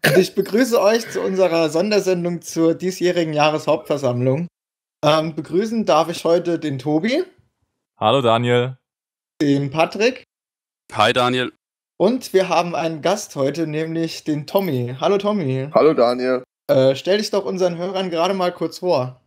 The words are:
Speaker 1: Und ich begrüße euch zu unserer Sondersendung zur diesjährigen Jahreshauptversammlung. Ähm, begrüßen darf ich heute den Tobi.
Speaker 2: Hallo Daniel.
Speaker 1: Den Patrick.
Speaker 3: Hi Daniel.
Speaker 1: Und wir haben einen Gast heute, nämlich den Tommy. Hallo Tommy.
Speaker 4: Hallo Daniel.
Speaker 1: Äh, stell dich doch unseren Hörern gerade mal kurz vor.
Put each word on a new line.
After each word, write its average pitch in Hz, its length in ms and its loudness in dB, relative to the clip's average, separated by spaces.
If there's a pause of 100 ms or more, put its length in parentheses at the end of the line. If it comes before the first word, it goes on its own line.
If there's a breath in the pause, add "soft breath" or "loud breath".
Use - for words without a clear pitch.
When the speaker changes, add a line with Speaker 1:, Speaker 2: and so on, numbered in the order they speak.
Speaker 1:
Und 151 120 4
ich - 160 0
begrüße 226 460 2
euch 220 300 2
zu 190 100 -6
unserer 180 500 0
Sondersendung 175 720 0
zur 165 320 0
diesjährigen 175 580 -2
Jahreshauptversammlung. 147 1120 0 (580)
Ähm, 156 300 2
begrüßen 196 520 -2
darf 160 220 4
ich 170 160 -8
heute 170 340 2
den 151 200 -4
Tobi. 165 460 0 (760)
Speaker 2:
Hallo 110 220 2
Daniel. 120 560 2 (640)
Speaker 1:
Den 143 300 0
Patrick. 185 540 -2 (680)
Speaker 3:
Hi 110 200 0
Daniel. 123 400 0 (440)
Speaker 1:
Und 226 360 -2
wir 185 160 2
haben 175 260 0
einen 160 280 -4
Gast 196 320 -4
heute, 147 320 -2
nämlich 160 580 -6
den 151 220 -4
Tommy. 131 540 -2
Hallo 180 180 2
Tommy. 147 540 -2
Speaker 4:
Hallo 160 220 4
Daniel. 127 480 0 (260)
Speaker 1:
Äh, 135 260 4
stell 180 240 -2
dich 214 120 -4
doch 196 140 -2
unseren 180 340 -2
Hörern 185 320 -4
gerade 170 240 0
mal 180 180 -2
kurz 170 260 -6
vor. 131 480 -2